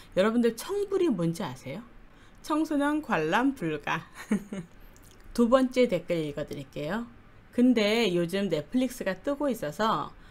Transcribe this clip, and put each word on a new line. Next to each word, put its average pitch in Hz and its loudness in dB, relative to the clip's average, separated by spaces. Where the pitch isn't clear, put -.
여러분들, 233 4
청불이 392 0
뭔지 170 -2
아세요? 135 -10
청소년 302 0
관람 214 0
불가. 156 -4
<laughs> - -10
두 240 4
번째 254 4
댓글 175 -2
읽어드릴게요. 151 -6
"근데 226 4
요즘 175 0
넷플릭스가 214 -2
뜨고 285 -2
있어서 202 -2